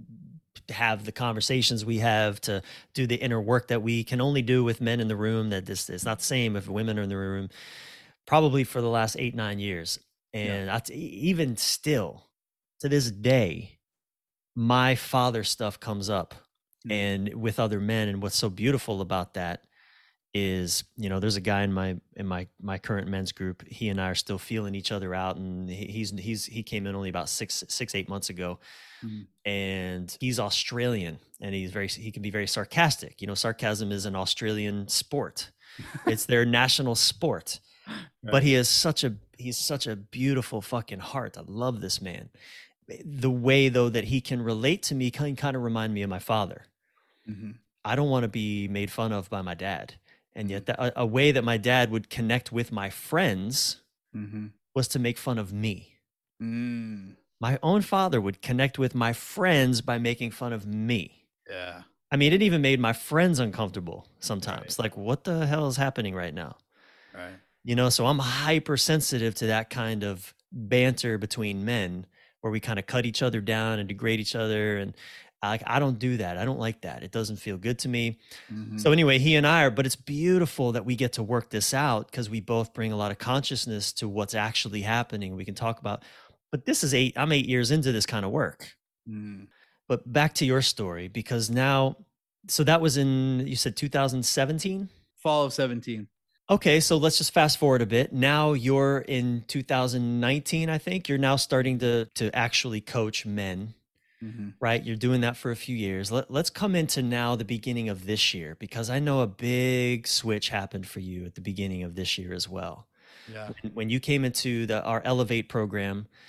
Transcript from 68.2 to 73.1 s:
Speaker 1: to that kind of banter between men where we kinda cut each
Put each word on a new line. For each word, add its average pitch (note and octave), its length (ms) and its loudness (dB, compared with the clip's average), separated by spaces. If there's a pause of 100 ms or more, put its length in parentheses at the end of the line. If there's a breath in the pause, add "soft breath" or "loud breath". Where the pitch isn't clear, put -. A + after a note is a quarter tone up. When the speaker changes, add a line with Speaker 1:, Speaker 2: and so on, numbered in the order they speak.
Speaker 1:
to A2+ 120 0
that A2 220 2
kind A2+ 340 -2
of G2 300 -4 (180)
banter A#2+ 680 2
between G2+ 460 -2
men F#2+ 420 -2 (340 soft breath)
where A2 100 -4
we A2 80 -2
kinda G#2+ 220 -4
cut B2 240 -2
each A2+ 160 -2